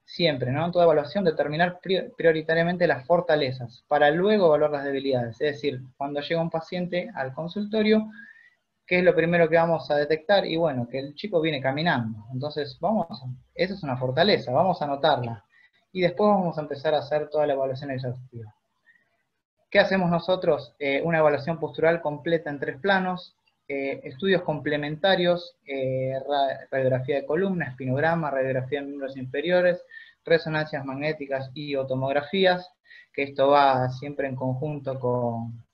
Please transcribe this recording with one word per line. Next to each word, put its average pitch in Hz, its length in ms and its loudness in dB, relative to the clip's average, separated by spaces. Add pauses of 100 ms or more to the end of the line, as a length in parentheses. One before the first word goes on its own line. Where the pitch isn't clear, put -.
siempre, 147 440 0
¿no? 147 140 0
En 175 80 -2
toda 175 140 4
evaluación, 151 360 2
determinar 160 580 0
pri-, 180 360 -4
prioritariamente 165 720 2
las 131 200 -2
fortalezas, 147 800 0
para 147 240 4
luego 190 360 4
evaluar 151 240 4
las 139 140 -4
debilidades. 135 560 -2
Es 147 120 0
decir, 131 300 -6 (160)
cuando 143 220 -6
llega 165 200 -2
un 165 100 -4
paciente 180 640 -6
al 131 200 -6
consultorio, 208 760 0 (760)
¿qué 180 120 2
es 185 60 4
lo 170 100 8
primero 165 340 4
que 165 80 4
vamos 165 340 2
a 147 60 2
detectar? 156 500 2
Y 160 100 -2
bueno, 143 320 0
que 131 100 -6
el 143 160 -8
chico 196 280 -2
viene 151 180 0
caminando. 135 720 -2
Entonces, 143 480 -6
vamos 190 300 0
a, - 160 -14 (280)
esa 190 200 -2
es 190 80 -10
una 127 160 -4
fortaleza, 131 520 2
vamos 170 300 2
a 151 60 -2
anotarla. 135 580 -2 (480)
Y 185 80 -6
después 180 300 2
vamos 180 260 2
a 151 60 -4
empezar 147 320 -2
a 143 60 2
hacer 151 280 -2
toda 151 180 0
la 143 60 0
evaluación 135 380 -4
exhaustiva. 123 640 -10 (1160)
¿Qué 202 80 4
hacemos 190 320 4
nosotros? 170 680 0
Eh, 139 260 0
una 165 140 2
evaluación 151 400 2
postural 156 420 0
completa 156 500 -2
en 143 80 -8
tres 143 220 -6
planos, 185 560 -2 (320)
eh, 139 340 -6
estudios 180 400 0
complementarios, 156 1200 0
eh, 131 480 -2 (160)
ra-, 139 420 0
radiografía 131 460 0
de 139 80 -2
columna, 170 440 -2
espinograma, 143 640 0
radiografía 131 500 -2
de 139 60 -8
miembros 135 300 -10
inferiores, 170 680 0 (420)
resonancias 156 600 0
magnéticas 135 680 -6
y 147 220 -6
o 135 100 -2
tomografías, 147 840 0 (420)
que 139 100 -4
esto 139 260 2
va 135 400 6
siempre 139 400 -6
en 131 80 -6
conjunto 135 640 -4
con, 117 720 -4